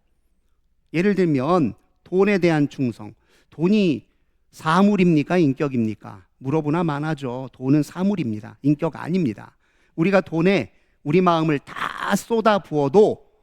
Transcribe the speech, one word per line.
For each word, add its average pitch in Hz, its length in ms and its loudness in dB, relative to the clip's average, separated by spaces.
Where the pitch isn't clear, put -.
예를 185 220 0
들면 156 600 0
돈에 196 340 2
대한 160 300 2
충성, 113 460 -8
돈이 175 500 0
사물입니까? 180 880 2
인격입니까? 120 880 -2
물어보나 147 460 -2
마나죠. 143 680 -6
돈은 139 300 2
사물입니다. 131 800 -6
인격 151 360 -2
아닙니다. 120 600 -6
우리가 190 260 2
돈에 165 520 0
우리 160 200 2
마음을 160 380 2
다 - 540 -8
쏟아부어도 196 1120 0